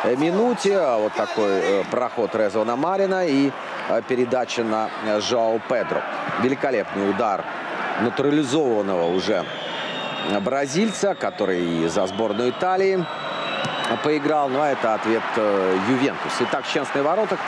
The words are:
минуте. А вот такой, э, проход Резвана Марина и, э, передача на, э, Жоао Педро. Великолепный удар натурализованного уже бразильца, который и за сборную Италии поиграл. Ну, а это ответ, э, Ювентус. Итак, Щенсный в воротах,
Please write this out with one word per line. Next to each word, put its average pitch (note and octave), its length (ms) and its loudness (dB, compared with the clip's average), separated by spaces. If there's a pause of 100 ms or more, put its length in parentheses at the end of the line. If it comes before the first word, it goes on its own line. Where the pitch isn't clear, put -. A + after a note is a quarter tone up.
(160)
минуте. G3 640 2
А C3+ 180 2
вот G#2+ 160 0
такой, G#2 380 0
э, F#2+ 400 2
проход A#2 440 0
Резвана A2 420 2
Марина F#3+ 500 2
и, C#3 240 4 (400)
э, A2+ 180 2
передача B2 560 0
на, A2 240 0 (180)
э, G#2+ 140 2
Жоао A2+ 380 2 (100)
Педро. F#2 320 0 (400)
Великолепный A2 680 0
удар G2 340 0 (560)
натурализованного A#2 1120 2
уже F#2 300 0 (960)
бразильца, C#3+ 760 0
который F#2+ 460 -2
и E2+ 280 0
за F#2 180 2
сборную G#2 440 0
Италии F#3 540 2 (1000)
поиграл. D3+ 460 2
Ну, C3 140 0
а D3 80 2
это A2+ 240 0
ответ, A2 280 0 (140)
э, G2 420 2 (120)
Ювентус. B2+ 500 0
Итак, C3+ 240 -2
Щенсный C#3 380 -2
в - 20 2
воротах, F#3+ 440 0